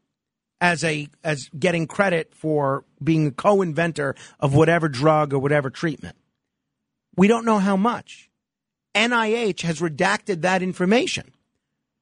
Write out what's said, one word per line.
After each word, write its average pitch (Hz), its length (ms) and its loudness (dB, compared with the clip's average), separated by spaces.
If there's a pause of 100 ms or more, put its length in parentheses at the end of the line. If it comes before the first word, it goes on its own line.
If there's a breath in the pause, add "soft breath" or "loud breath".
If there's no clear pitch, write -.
(600)
as 175 220 0
a, 151 260 -4 (140)
as 151 340 -6
getting 170 280 0
credit 180 480 -2
for 143 520 -2 (180)
being 156 240 2
a 139 40 -2
co-inventor 165 840 0 (240 loud breath)
of 139 160 0
whatever 160 320 4
drug 151 460 2
or 139 60 0
whatever 139 300 0
treatment. 123 460 -8 (1000)
We 185 120 6
don't 226 180 2
know 214 140 2
how 196 160 2
much. 208 540 -4 (640)
N 226 180 2
I 233 160 0
H 220 360 -2
has 165 180 -4
redacted 180 600 -2
that 180 220 0
information. 185 680 -2 (680)